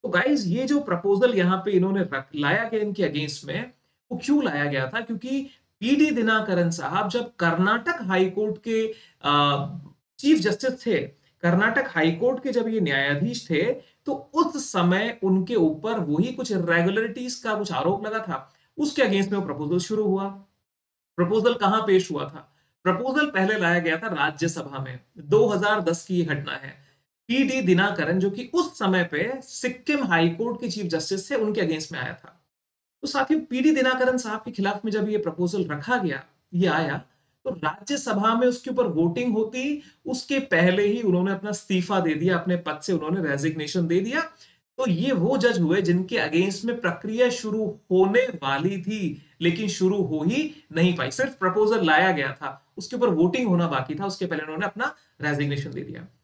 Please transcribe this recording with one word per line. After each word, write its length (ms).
तो 60
guys, 360
ये 180
जो 160
proposal 540
यहाँ 240
पे 140
इन्होंने 300
रख, 340
लाया 340
गया 120
इनके 220
against 420
में, 280
वो 120
क्यों 200
लाया 220
गया 240
था? 120
क्योंकि 480
पीडी 320
दिनाकरन 580
साहब 400
जब 260
कर्नाटक 680
हाई 280
कोर्ट 280
के, 260
अ, 420
chief 180
justice 480
थे, 120
कर्नाटक 460
हाई 240
कोर्ट 320
के 80
जब 160
ये 120
न्यायाधीश 720
थे, 120
तो 280
उस 380
समय 520
उनके 320
ऊपर 440
वही 320
कुछ 200
irregularities 840
का 200
कुछ 160
आरोप 340
लगा 140
था, 340
उसके 240
against 300
में 80
वो 60
proposal 340
शुरू 240
हुआ। 240
प्रपोजल 380
कहाँ 340
पेश 240
हुआ 120
था? 320
प्रपोजल 420
पहले 320
लाया 220
गया 180
था 100
राज्यसभा 760
में, 160
दो 300
हज़ार 340
दस 240
की 100
ये 100
घटना 260
है। 260
पीडी 340
दिनाकरन, 580
जो 100
कि 240
उस 260
समय 240
पे 380
सिक्किम 640
हाई 260
कोर्ट 320
के 80
चीफ 160
जस्टिस 460
थे, 40
उनके 260
against 300
में 80
आया 140
था। 260
तो 60
साथियों, 340
पीडी 300
दिनाकरन 460
साहब 280
के 60
खिलाफ 340
में 60
जब 180
ये 80
प्रपोजल 480
रखा 320
गया, 260
ये 140
आया, 300
तो 60
राज्यसभा 840
में 120
उसके 220
ऊपर 140
वोटिंग 500
होती, 500
उसके 340
पहले 440
ही 180
उन्होंने 300
अपना 180
इस्तीफा 500
दे 140
दिया, 240
अपने 180
पद 280
से 100
उन्होंने 360
resignation 580
दे 120
दिया। 220
तो 120
ये 220
वो 260
जज 220
हुए 220
जिनके 360
against 480
में 160
प्रक्रिया 480
शुरू 500
होने 300
वाली 600
थी, 440
लेकिन 260
शुरू 360
हो 200
ही 320
नहीं 240
पाई। 160
सिर्फ 260
proposal 480
लाया 260
गया 220
था, 440
उसके 180
ऊपर 120
voting 400
होना 200
बाकी 280
था, 100
उसके 200
पहले 180
उन्होंने 220
अपना 300
resignation 500
दे 100
दिया। 240